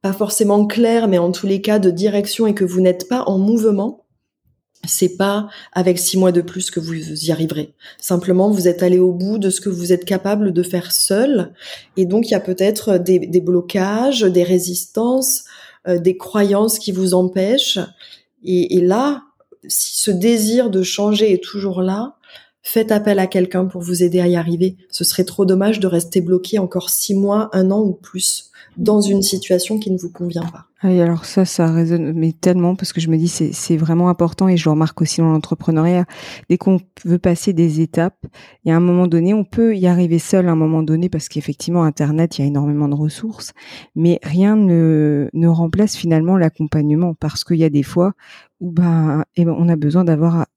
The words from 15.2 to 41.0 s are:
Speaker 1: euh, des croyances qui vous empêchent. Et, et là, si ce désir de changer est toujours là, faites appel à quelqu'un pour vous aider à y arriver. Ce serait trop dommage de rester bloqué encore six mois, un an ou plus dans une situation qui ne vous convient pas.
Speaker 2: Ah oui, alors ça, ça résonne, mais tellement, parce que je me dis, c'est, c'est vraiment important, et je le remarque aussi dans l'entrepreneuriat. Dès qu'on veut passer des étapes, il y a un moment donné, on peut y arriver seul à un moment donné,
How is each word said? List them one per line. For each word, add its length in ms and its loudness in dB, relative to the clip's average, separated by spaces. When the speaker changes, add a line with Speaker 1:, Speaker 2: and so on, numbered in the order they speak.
Speaker 1:
euh, 100 2
des 180 0
croyances 600 0
qui 140 -8
vous 220 0
empêchent. 680 0
Et, 320 0
et 40 4
là, 440 0
si 320 -4
ce 140 -2
désir 580 2
de 140 0
changer 480 0
est 100 0
toujours 400 -6
là, 320 -4
faites 300 -2
appel 260 2
à 80 2
quelqu'un 380 0
pour 160 -6
vous 240 0
aider 160 2
à 80 2
y 80 2
arriver. 400 -2
Ce 120 -6
serait 220 0
trop 220 -2
dommage 340 2
de 80 0
rester 320 0
bloqué 400 -2
encore 300 -6
six 240 -4
mois, 400 0
un 180 2
an 80 2
ou 120 0
plus 600 -8
dans 240 2
une 220 0
situation 560 -2
qui 120 -6
ne 60 0
vous 140 -8
convient 320 -6
pas. 240 -12
Speaker 2:
Ah 60 2
oui, 120 4
alors 240 2
ça, 220 0
ça 260 0
résonne, 400 0
mais 200 0
tellement, 440 2
parce 160 -8
que 80 -4
je 80 -2
me 80 4
dis, 120 2
c'est, 260 -2
c'est 240 -2
vraiment 320 2
important, 380 0
et 100 4
je 80 -2
le 60 4
remarque 280 0
aussi 220 0
dans 80 4
l'entrepreneuriat. 720 0
Dès 80 2
qu'on 220 2
veut 160 0
passer 360 -4
des 260 2
étapes, 460 -2
il 40 0
y 40 2
a 40 4
un 40 4
moment 260 4
donné, 260 2
on 120 0
peut 340 0
y 80 2
arriver 320 2
seul 280 0
à 60 2
un 40 2
moment 260 2
donné, 260 0